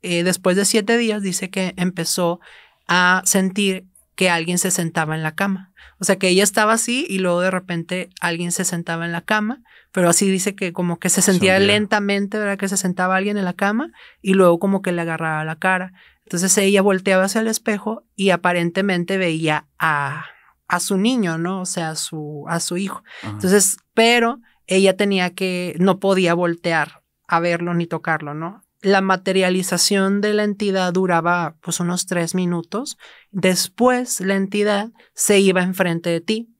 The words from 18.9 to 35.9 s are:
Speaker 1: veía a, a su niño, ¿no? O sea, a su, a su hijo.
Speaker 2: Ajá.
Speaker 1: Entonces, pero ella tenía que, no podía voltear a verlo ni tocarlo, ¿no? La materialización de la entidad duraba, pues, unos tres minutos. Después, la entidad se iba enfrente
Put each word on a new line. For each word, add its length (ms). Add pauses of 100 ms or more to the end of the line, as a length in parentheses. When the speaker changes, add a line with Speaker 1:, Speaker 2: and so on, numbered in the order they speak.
Speaker 1:
veía 480 (120)
a, 480 (420)
a 120
su 180
niño, 400
¿no? 240
O 40
sea, 240
a 60
su, 520
a 120
su 160
hijo. 260 (200)
Speaker 2:
Ajá. 100
Speaker 1:
Entonces, 460 (160)
pero 460 (260)
ella 300
tenía 380
que, 440
no 220
podía 340
voltear 680 (260)
a 120
verlo 340
ni 120
tocarlo, 480
¿no? 280 (180)
La 200
materialización 1200
de 140
la 100
entidad 480
duraba, 720
pues, 180
unos 260
tres 280
minutos. 640 (320)
Después, 920
la 160
entidad 540 (240)
se 260
iba 220
enfrente 480